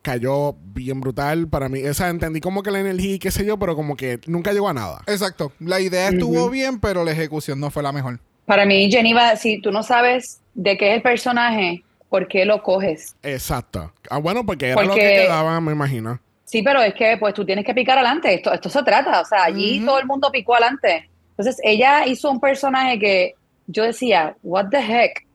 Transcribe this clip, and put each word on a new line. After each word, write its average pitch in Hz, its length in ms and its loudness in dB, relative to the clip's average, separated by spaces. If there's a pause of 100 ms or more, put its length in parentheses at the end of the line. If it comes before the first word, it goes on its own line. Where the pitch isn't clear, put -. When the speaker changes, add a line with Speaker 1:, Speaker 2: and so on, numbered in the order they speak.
Speaker 1:
cayó 139 520 -2 (200)
bien 131 280 -8
brutal, 143 460 -2
para 143 220 -4
mí, 135 160 -6
o 143 80 -2
sea, 180 160 -2
entendí 165 320 -4
como 190 220 -4
que 202 80 -4
la 196 80 -2
energía 196 360 -2
y 175 40 -8
qué 185 120 -4
sé 202 140 -2
yo, 208 120 0
pero 180 180 -2
como 147 200 -4
que 127 320 -4
nunca 175 260 -2
llegó 202 160 2
a 160 40 -2
nada. 104 340 -6
Speaker 2:
Exacto, 190 520 -4
la 180 200 -2
idea 185 300 0
estuvo 170 340 2
Speaker 3:
Ujú. 240 80 0
Speaker 2:
bien, 262 280 -4
pero 185 240 -2
la 165 80 0
ejecución 151 480 -4
no 143 120 -4
fue 151 120 -6
la 139 80 -2
mejor. 131 280 -6 (260)
Speaker 3:
Para 202 200 4
mí, 196 260 4
Geneva, 233 460 4
si 214 240 -2
tú 208 100 -2
no 208 100 -2
sabes 247 580 0 (140)
de 196 240 -2
qué 202 140 2
es 226 60 2
el 226 40 -2
personaje, 233 840 0 (260)
¿por 185 180 -2
qué 190 180 2
lo 208 160 2
coges? 185 600 -2
Speaker 1:
Exacto. 123 680 -8 (180)
Ah, 135 100 -2
bueno, 196 260 -2
porque 139 240 -2
era 131 140 2
lo 190 60 2
Speaker 3:
Porque 208 120 2
Speaker 1:
que 202 220 6
quedaba, 165 380 2
me 156 100 -2
imagino. 127 480 -4 (280)
Speaker 3:
Sí, 220 140 -2
pero 277 220 4
es 202 100 2
que, 220 260 2
pues, 202 140 0
tú 208 100 -4
tienes 196 220 -2
que 240 80 -2
picar 262 240 2
adelante. 262 380 2
Esto, - 180 -2
esto 202 160 -6
se 277 140 0
trata. 226 380 2
O 226 40 -4
sea, 190 200 2
allí 202 340 0
Speaker 2:
Ujú. 226 80 -2
Speaker 3:
todo 269 120 2
el 262 60 -4
mundo 269 260 -2
picó 240 220 0
adelante. 233 560 2 (220)
Entonces, 233 320 -2
ella 254 420 4
hizo 262 240 -2
un 262 100 0
personaje 262 600 0
que 190 340 2 (320)
yo 208 180 -4
decía, 226 600 0
"What 196 260 -2
the 285 80 0
heck?". 226 580 0